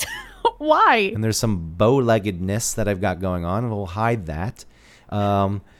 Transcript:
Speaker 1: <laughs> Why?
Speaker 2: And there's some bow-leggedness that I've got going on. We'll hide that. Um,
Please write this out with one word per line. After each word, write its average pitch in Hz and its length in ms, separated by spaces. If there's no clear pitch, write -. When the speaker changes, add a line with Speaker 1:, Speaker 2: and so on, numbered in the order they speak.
Speaker 1:
<laughs> - 360
Why? 302 540
Speaker 2:
And 107 120
there's 110 120
some 85 400
bow-leggedness 107 1000
that 110 100
I've 98 140
got 92 180
going 90 260
on. 104 260
We'll 101 160
hide 107 400
that. 80 380
Um, 101 520